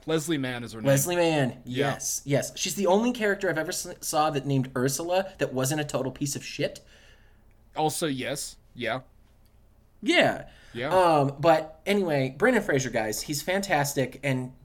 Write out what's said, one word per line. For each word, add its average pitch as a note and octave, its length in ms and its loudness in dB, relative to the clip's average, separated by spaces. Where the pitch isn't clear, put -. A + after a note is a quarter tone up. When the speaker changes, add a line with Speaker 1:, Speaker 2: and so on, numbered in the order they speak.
Speaker 1:
Leslie D#3+ 320 0
Mann B2+ 260 -4
is A2 120 -12
her A2 80 -10
name. C3+ 60 2
Speaker 2:
Leslie C#3 280 4
Mann, D#3 480 2
Speaker 1:
Yeah. B2 280 0
Speaker 2:
yes, - 340 -6
yes. C#3 280 0
She's F3 200 -4
the G3 120 0
only A3 260 4
character G3+ 360 0
I've D#3 80 0
ever D#3 140 -4
s-, F3+ 180 -6
saw D3+ 260 2
that C#3+ 160 -2
named C3+ 320 0
Ursula E3+ 640 0
that B2+ 160 -2
wasn't C3 260 0
a D3 40 -2
total C3 280 -4
piece - 240 -4
of - 80 -10
shit. - 360 -6
Speaker 1:
Also, D#3 320 0
yes, C3 500 -4
yeah. A#2 260 -4
Speaker 2:
Yeah. G3+ 420 2
Speaker 1:
Yeah. B2 200 -4
Speaker 2:
Um, D#3 460 4
but D#3+ 460 4
anyway, D#3 500 0
Brendan A3 260 4
Fraser, C3 280 0
guys, A2 320 -2
he's D3 180 -6
fantastic, D#3 840 -2
and B2+ 300 -2